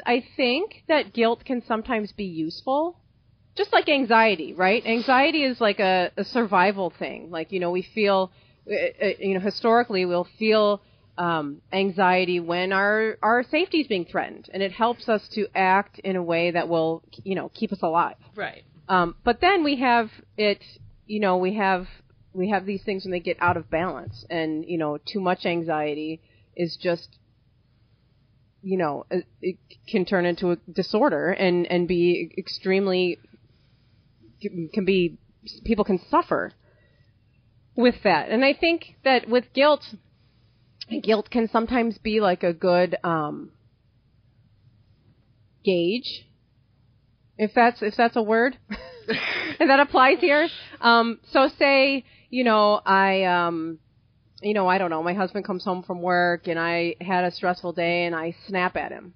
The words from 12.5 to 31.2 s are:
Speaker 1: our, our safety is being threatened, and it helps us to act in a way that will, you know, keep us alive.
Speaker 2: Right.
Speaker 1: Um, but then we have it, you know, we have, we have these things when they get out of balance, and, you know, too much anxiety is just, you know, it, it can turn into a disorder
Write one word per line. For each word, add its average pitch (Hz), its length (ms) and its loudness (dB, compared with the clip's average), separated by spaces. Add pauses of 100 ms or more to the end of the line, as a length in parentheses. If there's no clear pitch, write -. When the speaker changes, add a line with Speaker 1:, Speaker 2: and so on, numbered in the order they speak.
Speaker 1:
our, 208 520 0
our 233 180 2
safety 320 380 -2
is 285 80 -2
being 185 180 -2
threatened, - 480 -8
and 190 80 -4
it 196 100 -2
helps 233 380 -2
us 214 200 -2
to 202 260 -4
act 190 420 2
in 190 180 -4
a 180 60 -2
way 170 300 0
that 165 180 -2
will, 165 320 0 (220)
you 190 100 -4
know, 147 160 -6
keep - 220 -6
us 196 100 -8
alive. 165 360 0 (180)
Speaker 2:
Right. 196 280 -12 (240)
Speaker 1:
Um, 175 360 2
but 240 180 0
then 359 220 4
we 285 140 0
have 240 340 2 (260)
it, 208 260 0 (440)
you 214 120 -6
know, 185 180 2
we 185 180 0
have, 190 320 0 (460)
we 185 180 -2
have 190 160 -2
these 202 160 -6
things 190 220 -6
when 185 60 -8
they 180 80 -4
get 202 220 -6
out 175 160 2
of 160 140 -12
balance, 160 580 -6
and, 160 380 -4
you 175 100 -6
know, 151 220 -4
too - 200 -10
much 185 280 -2
anxiety 156 760 -4 (340)
is 175 240 -6
just, - 380 -6 (1400)
you 190 160 -4
know, 151 320 -2
it, 175 160 -4 (160)
it 180 160 -6 (320)
can 190 160 0
turn 180 220 0
into 175 240 0
a 175 40 0 (160)
disorder 180 600 0